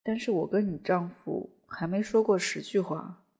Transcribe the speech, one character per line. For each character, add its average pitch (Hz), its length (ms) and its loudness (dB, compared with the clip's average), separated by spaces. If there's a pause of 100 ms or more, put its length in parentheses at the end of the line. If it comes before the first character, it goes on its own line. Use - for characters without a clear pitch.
但 226 160 -2
是 240 140 -2
我 170 160 2
跟 202 200 2
你 170 120 -2
丈 180 280 0
夫 - 600 -8
还 - 180 -4
没 190 160 0
说 220 220 4
过 214 120 6
十 175 280 -2
句 - 160 0
话 170 480 -6 (120)